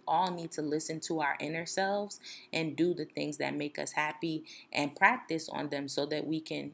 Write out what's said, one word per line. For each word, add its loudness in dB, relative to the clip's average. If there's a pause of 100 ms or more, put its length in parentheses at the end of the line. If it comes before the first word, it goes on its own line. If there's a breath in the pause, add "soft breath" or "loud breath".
all 4
need -6
to -4
listen -2
to -2
our 2
inner -2
selves 0 (340 loud breath)
and 0
do 4
the -2
things -4
that 0
make -2
us -2
happy 0 (260 loud breath)
and 0
practice 4
on -2
them -2
so 0
that -2
we 0
can, -6